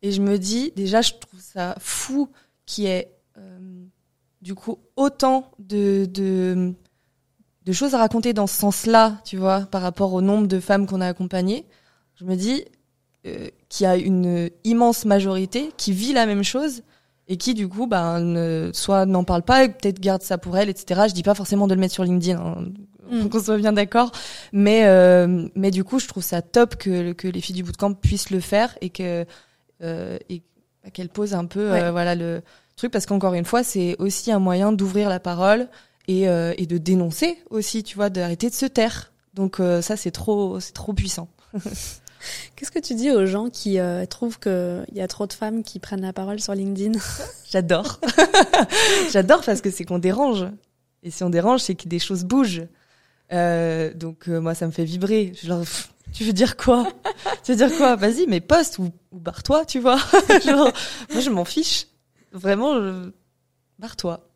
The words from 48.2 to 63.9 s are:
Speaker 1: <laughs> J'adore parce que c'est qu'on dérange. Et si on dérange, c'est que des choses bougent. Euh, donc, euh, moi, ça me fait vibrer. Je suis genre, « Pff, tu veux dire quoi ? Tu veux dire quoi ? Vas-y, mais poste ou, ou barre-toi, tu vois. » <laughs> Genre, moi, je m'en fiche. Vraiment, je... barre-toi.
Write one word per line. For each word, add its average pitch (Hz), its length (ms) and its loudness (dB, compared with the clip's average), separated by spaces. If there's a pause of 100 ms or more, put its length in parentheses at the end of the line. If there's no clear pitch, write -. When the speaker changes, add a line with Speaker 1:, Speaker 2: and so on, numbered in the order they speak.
Speaker 1:
<laughs> 392 560 2
J'adore 208 340 4
parce 208 160 -2
que 196 100 -2
c'est 175 120 -10
qu'on 180 160 -4
dérange. 196 460 0 (580)
Et 175 80 -14
si - 120 -8
on 180 60 0
dérange, 196 320 2
c'est 190 140 -4
que - 120 -14
des 170 120 -4
choses 180 240 -4
bougent. 190 400 0 (680)
Euh, 165 600 0
donc, 165 360 -12
euh, 165 100 -2
moi, 160 160 -2
ça 170 100 -6
me 165 60 -2
fait 165 140 -2
vibrer. 190 480 -2
Je 185 60 -20
suis 170 80 -12
genre, « 175 140 -2
Pff, - 300 -10 (220)
tu - 100 -8
veux 214 100 0
dire 202 240 2
quoi ? 247 300 4 (560)
Tu - 80 -2
veux 247 60 2
dire 254 200 4
quoi ? 254 180 6
Vas-y, 226 320 2
mais 190 140 2
poste 311 380 2
ou, 180 100 -2 (220)
ou 185 80 -20
barre-toi, 262 460 -2
tu 269 140 -4
vois. » 247 180 4 (320)
<laughs> 403 160 8
Genre, 277 260 6 (400)
moi, 247 100 0
je 262 80 0
m'en 180 160 0
fiche. - 420 -2 (440)
Vraiment, 196 440 0
je... 190 360 -4 (680)
barre-toi. 180 560 -10